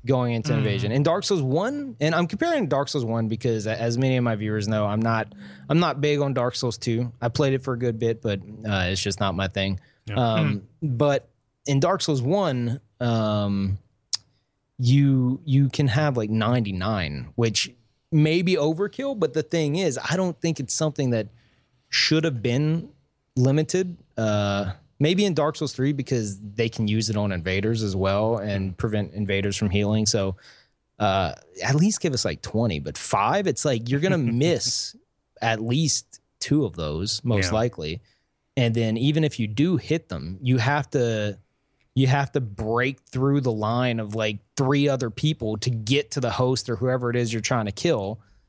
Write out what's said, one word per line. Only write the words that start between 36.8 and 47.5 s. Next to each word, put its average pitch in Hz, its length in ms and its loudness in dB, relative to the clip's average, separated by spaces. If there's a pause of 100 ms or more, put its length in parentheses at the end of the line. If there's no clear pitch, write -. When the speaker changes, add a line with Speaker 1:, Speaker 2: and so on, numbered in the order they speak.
Speaker 1:
most 101 220 2
Speaker 3:
Yeah. 90 60 0
Speaker 1:
likely. 95 460 -2 (560)
And 117 200 2
then 113 200 2
even 147 280 2
if - 160 -2
you 110 80 0
do 143 300 2
hit 160 320 -4
them, 85 320 -8
you 127 160 2
have 139 340 0
to, 110 460 0 (560)
you 131 140 4
have 139 240 2
to 139 100 0
break 117 600 -2
through 139 400 2
the 123 100 0
line 117 480 0
of, 104 160 -6
like, 107 240 -2 (160)
three 143 340 2
other 127 220 -2
people 113 460 -2
to 123 120 -2
get 117 420 0
to 143 80 -4
the 120 120 0
host 127 400 0
or 113 40 -2
whoever 123 360 0
it 120 40 -2
is 120 160 0
you're 113 100 -2
trying 113 260 0